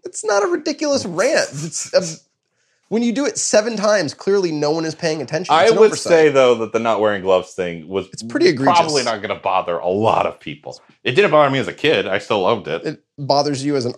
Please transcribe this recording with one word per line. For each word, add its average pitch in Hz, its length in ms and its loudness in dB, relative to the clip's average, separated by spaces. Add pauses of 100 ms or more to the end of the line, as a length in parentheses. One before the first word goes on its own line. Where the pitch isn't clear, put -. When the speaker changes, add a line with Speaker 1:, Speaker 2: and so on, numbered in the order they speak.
Speaker 1:
It's - 220 -14
not 415 180 0
a 370 40 -2
ridiculous 302 580 -4
rant. 190 480 -2
It's 147 400 -10
a, 165 80 4 (880)
when 226 140 0
you 233 100 0
do 277 120 -2
it 240 120 -4
seven 220 400 0
times, 190 380 0
clearly 196 360 -2
no 147 200 -2
one 160 120 -2
is 156 120 -6
paying 160 260 -4
attention. 156 320 -4
Speaker 2:
I 165 120 6
Speaker 1:
It's 226 80 6
an - 60 0
Speaker 2:
would 220 80 8
Speaker 1:
oversight. 196 240 -4
Speaker 2:
say, 160 180 6
though, 131 260 6
that 110 180 -4
the 117 60 0
not 113 220 0
wearing 104 200 0
gloves 92 320 2
thing 85 340 -6
was 95 260 -4
Speaker 1:
It's - 100 -16
pretty 285 240 0
egregious. 143 320 2
Speaker 2:
probably 151 240 0
not 113 180 -2
gonna 101 180 -4
bother 90 380 -2
a 85 100 -6
lot 98 380 0
of 80 140 -8
people. - 420 -16 (220)
It 123 80 -2
didn't 180 200 2
bother 147 200 4
me 135 80 0
as 104 80 -4
a 85 60 -6
kid. 117 340 0
I 98 100 -2
still 104 240 -2
loved 95 260 0
it. 80 160 -6
Speaker 1:
It - 200 -10 (140)
bothers 139 460 -2
you 143 120 -2
as 123 100 -2
an 123 120 -6